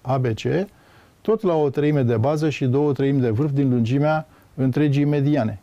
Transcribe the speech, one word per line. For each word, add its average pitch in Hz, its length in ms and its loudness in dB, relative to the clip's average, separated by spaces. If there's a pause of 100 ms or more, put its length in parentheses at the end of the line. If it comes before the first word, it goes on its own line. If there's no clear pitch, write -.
A 131 160 -2
B 127 80 -2
C, 127 420 -2 (540)
tot 220 200 -2
la 180 120 0
o 151 160 2
treime 147 340 0
de 117 140 2
bază 151 320 0
și 139 160 -4
două 143 280 0
treimi 139 260 0
de 123 100 0
vârf 139 220 -2
din 139 180 0
lungimea 139 580 0 (280)
întregii 143 500 0
mediane, 139 580 0